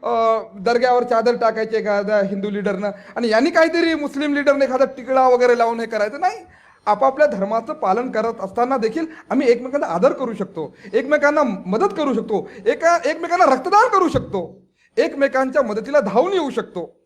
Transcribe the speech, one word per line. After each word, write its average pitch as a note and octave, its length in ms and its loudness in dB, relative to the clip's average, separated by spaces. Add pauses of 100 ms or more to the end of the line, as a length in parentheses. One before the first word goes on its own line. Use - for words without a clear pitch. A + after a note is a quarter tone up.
अ, A3+ 360 0 (200)
दर्ग्यावर A#3+ 440 2
चादर A#3 320 0
टाकायची A3 400 -2
एखाद्या G#3 420 0
हिंदू G3 320 -2
लीडरनं G3+ 420 -4 (240)
आणि A#3 140 -2
यांनी A#3 200 2
काहीतरी E4 440 2
मुस्लिम D4 400 -4
लीडरनं C#4 320 2
एखादा B3+ 200 0
टिकला C4 420 0
वगैरे B3 300 4
लावून A#3 220 0
हे A#3 60 -6
करायचं A3 340 -4
नाही. F#4+ 260 -4 (400)
आपापल्या C4+ 420 2
धर्माचं A3 460 -4
पालन A3+ 380 -2
करत A3+ 280 -2
असताना A#3+ 380 -2
देखील A3+ 280 -2 (240)
आम्ही B3+ 220 2
एकमेकांचा B3 360 0
आदर F3 260 2
करू A#3 200 -6
शकतो, F#3 420 -8 (180)
एकमेकांना D4 500 2
मदत G#3+ 540 -2
करू C#4+ 160 -2
शकतो, G3+ 360 -4 (160)
एका, E4 400 2
एकमेकांना E4 400 0
रक्तदान F4 440 4
करू F#4+ 200 2
शकतो, - 520 -6 (360)
एकमेकांच्या C#4 640 0
मदतीला A3+ 380 0
धावून B3+ 340 2
येऊ D#4+ 160 0
शकतो. - 560 -8